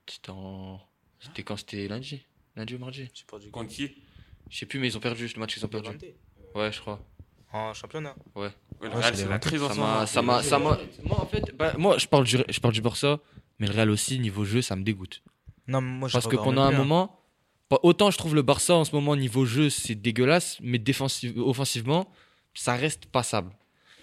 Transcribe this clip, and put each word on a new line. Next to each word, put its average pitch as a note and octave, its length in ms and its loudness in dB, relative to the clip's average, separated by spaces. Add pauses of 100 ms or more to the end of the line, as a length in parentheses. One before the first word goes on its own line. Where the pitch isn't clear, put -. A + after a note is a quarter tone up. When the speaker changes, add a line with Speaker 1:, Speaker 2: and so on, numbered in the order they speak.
Speaker 1:
c'était - 240 -18
en, F#2+ 500 -14 (400)
c'était - 220 -14
quand ? G#2 140 -8
C'était G2+ 320 -10
lundi ? C3 340 -10 (340)
Lundi A2+ 180 -12
ou B2 40 -14
mardi ? C3 360 -14
Speaker 2:
Je - 60 -20
sais - 100 -20
pas G#2+ 80 -18
du G#2 120 -20
Speaker 3:
Contre A2 200 -12
qui ? C#3 200 -8 (600)
Speaker 1:
Je - 80 -12
sais A2 80 -10
plus, C#3 120 -8
mais B2+ 100 0
ils G#2+ 80 -4
ont G#2+ 40 -6
perdu, A#2 320 -4
le A2+ 80 -10
match, A2 160 -6
ils - 80 -6
ont G#2 40 -6
perdu. G#2+ 200 -8
Speaker 2:
Levante. - 160 -14 (500)
Speaker 1:
Ouais, G#2+ 180 -2
je - 80 -12
crois. G2+ 200 -10 (520)
Speaker 2:
En A2 200 -6
championnat ? C#3+ 420 -12 (200)
Speaker 1:
Ouais. G2+ 80 -8
Speaker 3:
Ouais, G2+ 80 -6 (320)
le A2+ 60 -8
Speaker 2:
Ouais, G#2+ 80 -8
Speaker 3:
Real, A#2 80 0
Speaker 2:
c'est G2 180 2
Speaker 3:
c'est - 0 -
la G2 140 -2
Speaker 2:
Levante. - 60 -2
Speaker 3:
crise D#3 200 0
en C#3+ 60 -2
Speaker 1:
Ça G#2+ 60 -2
Speaker 3:
ce G#2 60 -2
Speaker 1:
m'a, G#2+ 60 2
Speaker 3:
moment. A2 200 0
Speaker 1:
ça A#2 160 2
m'a, A#2+ 200 4
ça C#3+ 160 4
m'a, D3+ 200 2 (260)
moi, - 180 0
en - 40 -4
fait, - 300 -6
bah, D#3+ 220 -2
moi, F3+ 200 6
je - 80 0
parle C#3 180 6
du, A#2 120 2 (100)
je - 140 -4
parle A#2 140 4
du G#2+ 80 -2
Barça, C#3+ 380 0 (380)
mais G#2 80 -2
le G2+ 80 0
Real A2 160 4
aussi, A#2 280 0
niveau G#2 260 -2
jeu, G#2+ 180 0
ça G2+ 140 -4
me F#2+ 60 -6
dégoûte. G2 400 -6 (440)
Speaker 2:
Non, C3 140 0
mais B2+ 100 -4
moi, C3 180 -6
je A2+ 40 -4
Speaker 1:
Parce A#2+ 140 2
que A2+ 100 -2
Speaker 2:
regarde G#2+ 100 0
Speaker 1:
pendant C3 200 4
Speaker 2:
même C#3 80 4
Speaker 1:
un - 20 4
Speaker 2:
plus, C3+ 60 4
hein. - 20 4
Speaker 1:
moment, E3+ 360 0 (480)
pas, C#3 140 6
autant F3 280 8
je - 80 -2
trouve D#3 160 -2
le D3+ 80 6
Barça C#3 320 4
en E3 100 6
ce D3+ 100 -4
moment, D3 220 2
niveau C3 280 2
jeu, C3 260 2
c'est - 240 -4
dégueulasse, B2 680 2
mais B2 160 0
défensive, B2 600 -2
offensivement, B2+ 720 0 (440)
ça - 200 -2
reste D3 320 -4
passable. A2 440 -2 (520)